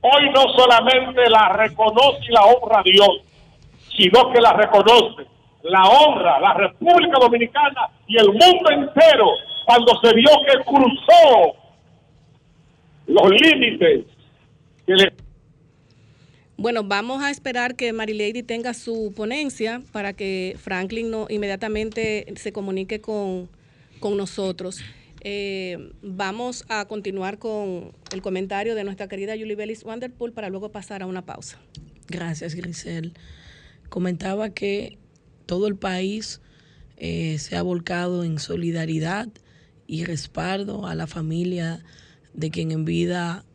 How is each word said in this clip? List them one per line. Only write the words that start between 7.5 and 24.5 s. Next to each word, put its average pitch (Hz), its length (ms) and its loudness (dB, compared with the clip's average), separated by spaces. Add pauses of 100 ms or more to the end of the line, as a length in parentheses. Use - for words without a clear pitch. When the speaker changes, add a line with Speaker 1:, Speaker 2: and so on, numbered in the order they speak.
Speaker 1:
y 214 120 -2
el 214 100 6
mundo 339 420 4
entero 285 560 4 (380)
cuando 240 360 4
se 233 140 6
vio 240 160 6 (160)
que 269 180 2
cruzó 262 920 6 (1500)
los 202 220 6
límites 226 760 2 (840)
que 185 80 0
le 190 180 4 (1400)
Speaker 2:
Bueno, 226 280 -4
vamos 220 360 -6
a 285 120 -6
esperar 247 420 -8
que 240 180 -6
Marilady 214 520 -8
tenga 233 300 -10
su 226 420 -10
ponencia 240 720 -8
para 202 220 -10
que 190 480 -10
Franklin 196 500 -10
no, 220 200 -10
inmediatamente 214 1040 -8
se 202 160 -14
comunique 196 480 -10
con, 190 480 -10 (500)
con 202 180 -8
nosotros. 190 640 -10 (420)